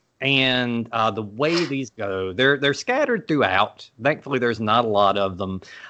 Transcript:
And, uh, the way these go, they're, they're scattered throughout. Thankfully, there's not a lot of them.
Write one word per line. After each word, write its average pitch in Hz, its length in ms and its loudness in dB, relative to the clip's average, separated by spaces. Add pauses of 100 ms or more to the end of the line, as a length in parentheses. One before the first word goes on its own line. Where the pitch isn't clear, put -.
(200)
And, 127 720 0
uh, 113 180 0
the 110 140 -4
way 147 420 -2
these 135 240 -6
go, 95 440 -6
they're, 131 240 2
they're 139 180 0
scattered 247 520 -2
throughout. 104 600 0 (140)
Thankfully, 139 340 0
there's 117 220 0
not 113 260 2
a - 20 -4
lot 101 300 4
of 95 200 -2
them. 95 240 -6 (280)